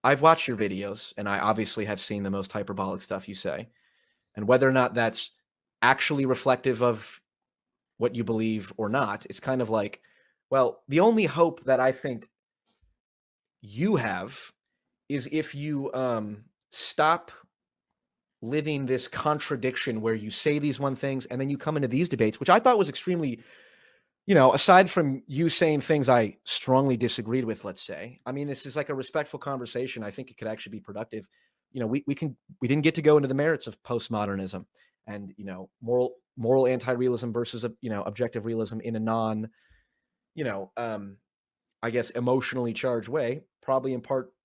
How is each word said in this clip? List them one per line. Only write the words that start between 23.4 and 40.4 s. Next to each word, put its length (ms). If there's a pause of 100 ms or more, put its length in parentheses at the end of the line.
you 100
know, 180
aside 360
from 380
you 220
saying 320
things 280
I 340
strongly 540
disagreed 480
with, 180
let's 180
say, 440
I 80
mean, 140
this 180
is, 100
like, 140
a 60
respectful 440
conversation. 640
I 80
think 180
it 80
could 100
actually 240
be 100
productive. 460 (440)
You 80
know, 80
we, 180
we 100
can, 200 (260)
we 60
didn't 160
get 120
to 60
go 160
into 120
the 40
merits 320
of 180
postmodernism 840 (420)
and, 300
you 80
know, 240 (120)
moral, 340 (200)
moral 320
anti-realism 640
versus, 320
uh, 60 (120)
you 80
know, 140
objective 420
realism 360
in 160
a 20
non, 500 (840)
you 80